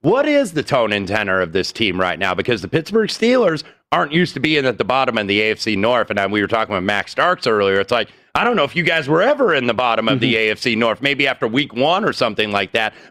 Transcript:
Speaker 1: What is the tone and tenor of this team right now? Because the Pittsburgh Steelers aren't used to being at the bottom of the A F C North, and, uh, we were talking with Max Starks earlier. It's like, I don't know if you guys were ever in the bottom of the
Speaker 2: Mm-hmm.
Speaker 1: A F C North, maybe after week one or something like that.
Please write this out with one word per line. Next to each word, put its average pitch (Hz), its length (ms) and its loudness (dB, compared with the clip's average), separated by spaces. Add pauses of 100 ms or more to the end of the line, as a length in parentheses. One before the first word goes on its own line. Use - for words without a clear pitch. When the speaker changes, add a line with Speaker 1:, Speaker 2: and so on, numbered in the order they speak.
Speaker 1:
What 254 260 2
is 285 240 2
the 151 120 -4
tone 117 280 0
and 98 160 -2
tenor 98 320 0
of 85 140 -2
this 90 180 -2
team 92 260 -2
right 90 220 0
now? 95 140 0
Because 101 280 -2
the 98 60 -10
Pittsburgh 196 400 -2
Steelers 226 560 0 (300)
aren't 160 180 0
used 175 220 0
to 135 80 -6
being 151 240 0
at 117 120 0
the - 60 -2
bottom 123 340 0
of 101 120 -2
the 101 140 2
A 110 80 2
F 104 80 -4
C 107 180 -2
North, 113 320 0
and, 104 100 -2
uh, 98 100 0
we 104 120 0
were 98 60 -2
talking 110 280 -2
with 90 80 -2
Max 101 300 -2
Starks 170 340 0
earlier. 98 320 2
It's 98 140 -2
like, 113 160 0 (260)
I 165 80 0
don't 233 140 0
know 147 80 2
if - 100 -8
you 170 80 0
guys 160 240 0
were 160 140 2
ever 254 340 2
in 127 100 0
the 117 80 0
bottom 113 360 0
of 123 100 2
the 113 140 0
Speaker 2:
Mm-hmm. 110 160 0
Speaker 1:
A - 20 0
F 107 80 -4
C 117 160 0
North, 113 260 0
maybe 139 240 0
after 131 220 -2
week 139 260 -2
one 156 300 0
or 156 80 0
something 107 400 -2
like 101 220 -2
that. 110 200 -2 (160)